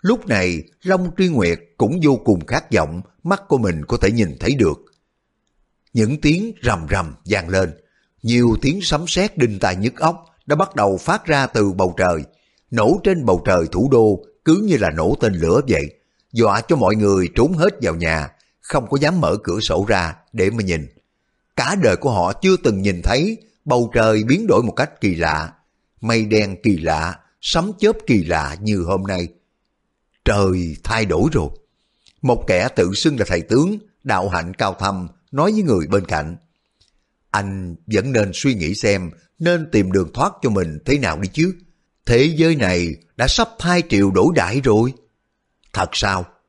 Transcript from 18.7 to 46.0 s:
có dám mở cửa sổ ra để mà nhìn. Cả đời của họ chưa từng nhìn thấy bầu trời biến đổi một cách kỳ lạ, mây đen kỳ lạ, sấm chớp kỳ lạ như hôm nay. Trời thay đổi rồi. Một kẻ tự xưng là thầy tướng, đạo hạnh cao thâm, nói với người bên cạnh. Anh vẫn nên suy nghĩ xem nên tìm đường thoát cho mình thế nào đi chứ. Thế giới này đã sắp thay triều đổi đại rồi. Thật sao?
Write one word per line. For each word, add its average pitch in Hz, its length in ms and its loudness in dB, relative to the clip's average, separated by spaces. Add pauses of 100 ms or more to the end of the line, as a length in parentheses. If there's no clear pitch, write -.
có 139 100 0
dám 160 200 0
mở - 240 0
cửa 95 160 -4
sổ 92 280 -2
ra 87 280 -2 (160)
để 95 180 0
mà 113 120 -4
nhìn. 85 240 -4 (680)
Cả 143 260 0
đời 117 140 4
của 139 140 -2
họ 92 220 0
chưa 185 240 2
từng 101 260 0
nhìn 95 200 -2
thấy 170 340 0 (280)
bầu 123 300 0
trời 110 300 2
biến 170 220 2
đổi 120 160 4
một 113 100 -2
cách - 280 -4
kỳ 98 140 0
lạ, 80 380 -2 (480)
mây 113 240 0
đen 104 380 0
kỳ 104 160 2
lạ, 80 400 -2 (220)
sấm 185 380 -2
chớp 208 140 2 (140)
kỳ 104 180 2
lạ 76 360 -4
như 104 220 -2
hôm 92 200 -2
nay. 92 260 -4 (960)
Trời 92 600 0
thay 113 220 -2
đổi 90 260 2
rồi. 82 160 0 (720)
Một 117 240 0
kẻ 98 300 2
tự 92 180 2
xưng 143 240 0
là 104 100 0
thầy 90 120 0
tướng, 160 380 0 (260)
đạo 101 240 -2
hạnh 87 260 -6
cao 98 240 -2
thâm, 95 300 -4 (240)
nói 160 200 0
với 214 100 0
người 101 240 2
bên 95 180 0
cạnh. 78 320 -6 (920)
Anh 98 460 -4 (100)
vẫn 113 260 0
nên 107 220 2
suy 135 200 0
nghĩ 90 200 -4
xem 98 360 -2 (280)
nên 165 320 -2
tìm 95 220 2
đường 92 220 0
thoát 170 180 0 (100)
cho 127 80 0
mình 85 340 -2
thế 143 140 2
nào 85 200 -4
đi 95 140 -6
chứ. 180 220 0 (520)
Thế 131 300 4
giới 160 200 2
này 90 400 -2 (200)
đã 123 120 0
sắp 226 200 0 (100)
thay 175 300 0
triều 98 220 2
đổi 95 240 4
đại 110 260 0
rồi. 120 320 2 (800)
Thật 95 200 -2
sao? 95 320 -2 (240)